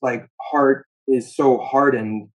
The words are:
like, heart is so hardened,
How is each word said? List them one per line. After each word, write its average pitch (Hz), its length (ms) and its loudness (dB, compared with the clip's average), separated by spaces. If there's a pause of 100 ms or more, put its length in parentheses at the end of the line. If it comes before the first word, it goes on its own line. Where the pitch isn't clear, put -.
like, 120 240 -4 (240)
heart 139 360 2 (200)
is 127 300 -2
so 131 220 2
hardened, 110 760 -2